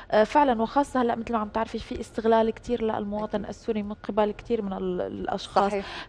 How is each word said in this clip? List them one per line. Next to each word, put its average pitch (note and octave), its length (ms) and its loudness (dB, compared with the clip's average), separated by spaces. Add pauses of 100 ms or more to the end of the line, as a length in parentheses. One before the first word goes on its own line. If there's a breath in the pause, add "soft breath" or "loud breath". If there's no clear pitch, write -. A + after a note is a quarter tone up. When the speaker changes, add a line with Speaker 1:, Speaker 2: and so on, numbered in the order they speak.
(120 loud breath)
Speaker 1:
آه، G#3+ 120 6
فعلًا، B3+ 380 4
وخاصة C4 400 2
هلأ A#3+ 140 2
مثل A#3 180 -6
ما A3+ 60 0
عم G#3+ 80 -4
تعرفي A3 320 -4
في B3 200 -8
استغلال A3+ 500 2
كتير A3+ 340 -4
للمواطن G#3+ 560 -2
Speaker 2:
أكيد. G#3 100 -8
Speaker 1:
السوري G#3+ 340 -4
من G3+ 100 -8
قبل G#3+ 380 0
كتير A3 300 -4
من G3 120 -4
ال-، F#3+ 280 -2
الأشخاص. G3 680 0
Speaker 2:
صحيح. G3 140 -2 (240 loud breath)